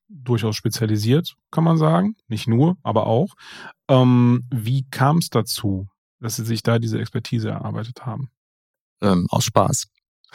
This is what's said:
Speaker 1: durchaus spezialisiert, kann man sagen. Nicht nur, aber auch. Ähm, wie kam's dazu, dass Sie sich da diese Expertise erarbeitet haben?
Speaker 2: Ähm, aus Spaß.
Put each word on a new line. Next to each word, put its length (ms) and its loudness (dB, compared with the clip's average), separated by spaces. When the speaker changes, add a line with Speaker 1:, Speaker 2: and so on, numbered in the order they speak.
Speaker 1:
durchaus 480 -2
spezialisiert, 800 0
kann 140 0
man 160 4
sagen. 360 2
Nicht 200 -6
nur, 360 2
aber 240 0
auch. 260 0
Ähm, 640 4
wie 400 -2
kam's 400 0
dazu, 560 -4
dass 160 -8
Sie 100 -6
sich 160 -4
da 160 2
diese 220 -2
Expertise 500 -6
erarbeitet 560 -8
haben? 240 -10
Speaker 2:
Ähm, 300 2
aus 140 0
Spaß. 400 0